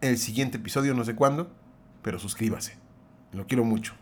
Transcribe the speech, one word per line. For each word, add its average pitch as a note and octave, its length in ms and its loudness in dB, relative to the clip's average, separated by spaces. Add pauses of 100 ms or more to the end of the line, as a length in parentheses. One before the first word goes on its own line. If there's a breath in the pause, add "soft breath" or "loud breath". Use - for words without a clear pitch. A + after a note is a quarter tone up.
el B2 180 2
siguiente A2+ 380 -2
episodio, C#3 360 0
no A#2+ 100 2
sé A#2 120 -2
cuándo, C#3+ 360 2 (520)
pero F2+ 160 -4
suscríbase. G#2 580 -4 (560)
Lo G2 140 -8
quiero B2 160 2
mucho. A2 380 0